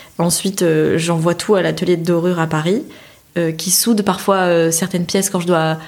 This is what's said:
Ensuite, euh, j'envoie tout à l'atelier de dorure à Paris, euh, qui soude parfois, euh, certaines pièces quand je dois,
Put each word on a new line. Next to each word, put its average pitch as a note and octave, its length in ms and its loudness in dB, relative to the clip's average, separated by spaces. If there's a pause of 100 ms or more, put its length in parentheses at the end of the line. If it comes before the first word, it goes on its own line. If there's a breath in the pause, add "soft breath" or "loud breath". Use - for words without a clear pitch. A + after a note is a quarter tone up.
(200 loud breath)
Ensuite, F3+ 420 -2
euh, D#3 380 2
j'envoie E3+ 340 0
tout G3+ 220 0
à F3+ 80 2
l'atelier E3 340 0
de E3 80 -4
dorure E3+ 340 0
à D#3+ 60 0
Paris, D#3+ 380 -2 (540 loud breath)
euh, E3 140 0
qui D#3+ 200 -6
soude G#3+ 320 2
parfois, G3 340 0
euh, E3+ 320 2
certaines F3 380 -2
pièces G3 240 0
quand F#3 80 0
je E3+ 80 -6
dois, D#3+ 300 2 (100)